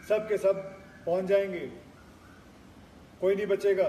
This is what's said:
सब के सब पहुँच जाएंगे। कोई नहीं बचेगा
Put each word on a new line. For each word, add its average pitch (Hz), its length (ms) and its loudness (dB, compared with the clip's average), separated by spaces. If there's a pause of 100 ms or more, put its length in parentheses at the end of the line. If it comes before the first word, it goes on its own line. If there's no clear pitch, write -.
सब 214 200 0
के 208 100 0
सब 190 180 2 (500)
पहुँच 185 180 0
जाएंगे। 185 480 0 (1500)
कोई 190 140 2
नहीं 202 120 -4
बचेगा 190 420 2